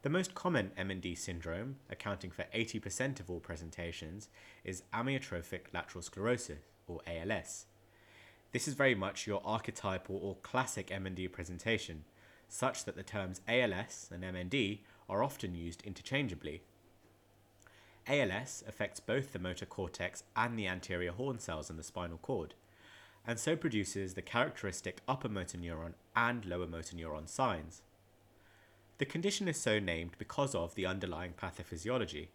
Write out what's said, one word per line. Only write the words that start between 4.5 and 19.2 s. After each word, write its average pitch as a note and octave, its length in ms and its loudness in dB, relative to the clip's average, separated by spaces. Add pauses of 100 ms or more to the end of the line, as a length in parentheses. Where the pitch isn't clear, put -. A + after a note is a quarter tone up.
is F#2+ 180 -6 (100)
amyotrophic A2+ 800 -2
lateral F2 300 -4
sclerosis, G#2 560 0 (300)
or F2 180 -6
A E2 140 -4
L F#2 100 -2
S. - 360 -2 (840)
This - 160 0
is C#3+ 80 -2
very C3 220 6
much G2 320 0
your G2 160 2
archetypal G2+ 760 0
or G2 220 -2
classic B2+ 480 -2
M F#2+ 160 -2
N F#2 80 -2
D F#2 140 -2
presentation, F2 760 -2 (460)
such - 360 0
that - 120 -6
the - 80 -8
terms F#2 420 -4
A B2 160 6
L G#2+ 100 4
S - 400 -4
and F2+ 120 -6
M F#2 100 -4
N F2+ 140 -2
D A2 340 2 (260)
are G2 140 2
often A#2 320 -2
used E2+ 280 -6
interchangeably. F#2 800 -4 (1500)
A C#3+ 140 6
L F#2+ 100 4
S A#2+ 340 -4
affects - 320 -4
both C3 340 0